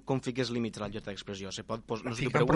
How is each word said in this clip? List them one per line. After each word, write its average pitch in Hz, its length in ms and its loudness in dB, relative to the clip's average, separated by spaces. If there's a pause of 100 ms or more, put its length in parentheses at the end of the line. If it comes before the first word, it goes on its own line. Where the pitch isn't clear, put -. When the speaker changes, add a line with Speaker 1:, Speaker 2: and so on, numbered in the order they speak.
Speaker 1:
com 131 160 2
fiques 120 320 -2
límits 113 240 -2
a 104 60 -4
la 101 80 -4
llibertat 104 240 -8
d'expressió? 95 340 -8
Se 104 160 -8
pot 113 160 -4
pos-, 113 220 -4
no 123 80 -2
sé, 113 100 -2
t'ho 127 60 2
Speaker 2:
Ficant 131 160 6
Speaker 1:
pregunto 127 100 6